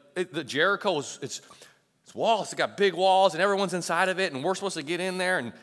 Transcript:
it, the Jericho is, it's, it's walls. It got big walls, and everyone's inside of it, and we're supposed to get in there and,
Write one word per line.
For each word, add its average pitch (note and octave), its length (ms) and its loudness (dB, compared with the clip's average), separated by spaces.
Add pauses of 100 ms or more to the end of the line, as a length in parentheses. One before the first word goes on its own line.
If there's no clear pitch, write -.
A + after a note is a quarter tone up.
(160)
it, F3+ 160 -4
the D3+ 120 -6
Jericho E3+ 540 0
is, - 220 -8
it's, - 220 -10 (600)
it's - 100 -20
walls. F#3+ 400 0
It - 20 -12
got C#3 220 -2
big G3 160 2
walls, F#3+ 400 6
and D#3+ 80 -2
everyone's G3 320 2
inside F3+ 340 0
of F3+ 100 -2
it, F#3 140 0
and C3 100 -6
we're F#3 120 0
supposed F#3+ 220 -6
to D#3 60 -6
get E3 180 -4
in F#3 180 -4
there F#3 200 0
and, A#2+ 140 -6 (100)